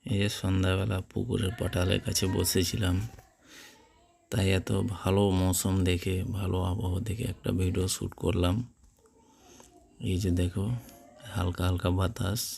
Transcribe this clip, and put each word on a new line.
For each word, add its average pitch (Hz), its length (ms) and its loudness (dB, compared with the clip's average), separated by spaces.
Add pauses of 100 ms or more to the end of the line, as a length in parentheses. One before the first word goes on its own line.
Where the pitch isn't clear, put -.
এই 101 120 0
যে 101 120 2
সন্ধ্যাবেলা 95 680 0 (100)
পুকুরের 101 480 -2
পাটালের 92 440 0
কাছে - 280 -2
বসেছিলাম, 92 680 0 (1400)
তাই 95 200 2
এত 95 180 0 (180)
ভালো 98 420 2
মৌসুম 92 440 2 (100)
দেখে, 90 320 0 (140)
ভালো 95 340 -2
আবহাওয়া 92 360 -2
দেখে - 240 -4
একটা - 280 -4
ভিডিও 92 360 0
শ্যুট - 260 -4
করলাম। 87 420 2 (1400)
এই 95 180 -2
যে 95 140 2
দেখো, 90 340 0 (600)
হালকা 90 360 -2
হালকা 90 260 2
বাতাস 95 500 0 (180)